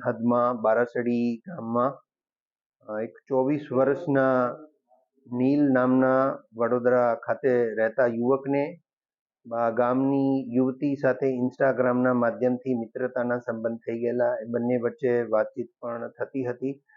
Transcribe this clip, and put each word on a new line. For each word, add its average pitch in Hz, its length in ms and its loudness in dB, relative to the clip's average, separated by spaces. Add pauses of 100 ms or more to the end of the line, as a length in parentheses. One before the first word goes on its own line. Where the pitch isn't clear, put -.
હદમાં 120 500 0
બારાસડી 120 800 0
ગામમાં, 117 540 -4 (960)
અ, 107 140 -6
એક 113 180 -8 (100)
ચોવીસ 139 440 0
વર્ષના 131 840 2 (760)
નીલ 139 400 2
નામના 131 680 4 (180)
વડોદરા 120 580 2
ખાતે 120 600 0
રહેતા 110 320 2
યુવકને 135 720 -2 (720)
આ 117 180 0
ગામની 135 840 0
યુવતી 131 400 0
સાથે 135 300 0
Instagram-ના 127 880 2
માધ્યમથી 123 600 0
મિત્રતાના 123 640 -4
સંબંધ 117 400 -6
થઈ 117 200 -8
ગયેલા. 120 360 0
એ 110 100 -8
બંને 120 320 -2
વચ્ચે 120 460 0
વાતચીત 110 460 -2 (120)
પણ 117 280 -8
થતી 123 360 -8
હતી 131 380 -6 (140)